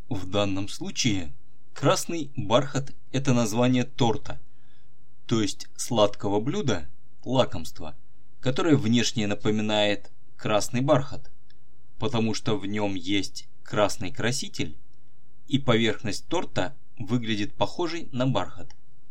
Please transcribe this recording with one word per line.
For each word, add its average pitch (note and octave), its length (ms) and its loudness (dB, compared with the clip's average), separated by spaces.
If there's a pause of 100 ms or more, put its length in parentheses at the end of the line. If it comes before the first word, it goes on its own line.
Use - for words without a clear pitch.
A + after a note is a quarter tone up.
(100)
в G2 180 0
данном G2 400 2
случае G2 680 0 (380)
красный E3 640 0
бархат — C#3 580 2 (160)
это C3+ 220 2
название A#2+ 520 4
торта, - 540 2 (880)
то A2+ 140 2
есть - 340 -2
сладкого G#2 640 2
блюда, B2+ 480 0 (380)
лакомства, F2 720 0 (440)
которое D3+ 360 4
внешне A2 500 2
напоминает G#2+ 880 0 (240)
красный G#2+ 460 0
бархат, C#3 500 2 (680)
потому A2 360 0
что G#2+ 240 0
в F#2+ 80 -4
нём G#2 280 0
есть F#2+ 540 -2 (160)
красный G2+ 480 2
краситель, A2 640 0 (720)
и C3+ 120 2
поверхность A2+ 680 2
торта D#3 480 0 (220)
выглядит G#2+ 560 0
похожей E3 580 0
на B2+ 140 0
бархат. - 500 0 (340)